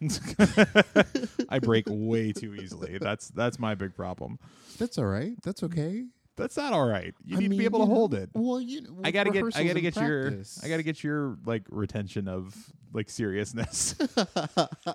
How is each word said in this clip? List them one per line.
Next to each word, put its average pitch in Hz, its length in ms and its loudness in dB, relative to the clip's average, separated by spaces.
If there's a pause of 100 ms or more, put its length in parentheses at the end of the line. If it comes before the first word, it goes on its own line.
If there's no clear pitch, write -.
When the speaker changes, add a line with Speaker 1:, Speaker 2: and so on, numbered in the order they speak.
Speaker 1:
<laughs> - 1500 4
I 135 80 2
break 113 300 4
way 110 440 0
too 101 220 -8
easily. 95 440 -10
That's, 101 300 -4
that's 120 300 -2
my 110 160 0
big 95 200 -6
problem. 92 440 -8 (400)
Speaker 2:
That's 240 200 -4
all 127 80 2
right. 120 360 -2
That's - 200 -6
okay. 170 420 -2 (320)
Speaker 1:
That's - 200 -4
not 285 160 0
all 151 140 4
right. 92 280 0 (100)
You 185 120 -4
Speaker 2:
I 185 40 2
Speaker 1:
need 196 40 2
to 196 60 2
be 196 80 2
Speaker 2:
mean, - 80 4
Speaker 1:
able 226 140 2
to - 40 6
Speaker 2:
you 202 60 6
know, 214 40 6
Speaker 1:
hold 208 200 4
it. 95 200 -4
Speaker 2:
well, 247 260 0
you 262 200 -8
know, 170 240 -16
Speaker 1:
I 160 80 2
gotta 202 180 2
get, 202 60 2
I 196 80 2
Speaker 2:
rehearsals 151 220 0
Speaker 1:
gotta 170 120 4
Speaker 2:
and 175 40 0
Speaker 1:
get 170 140 0
your, 147 260 2
Speaker 2:
practice. 101 420 -6
Speaker 1:
I - 40 -4
gotta 160 140 0
get 156 220 -4
your, 147 420 -2
like, 113 240 -2
retention 101 580 -4
of, 92 260 -6 (380)
like, 110 180 -4
seriousness. 104 920 -2
<laughs> 311 40 0 (920)